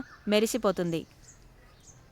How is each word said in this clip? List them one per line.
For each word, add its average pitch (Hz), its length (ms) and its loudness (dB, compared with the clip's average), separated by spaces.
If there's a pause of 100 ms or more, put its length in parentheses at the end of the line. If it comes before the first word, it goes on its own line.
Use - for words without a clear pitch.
(280)
మెరిసిపోతుంది. 202 760 0 (1120)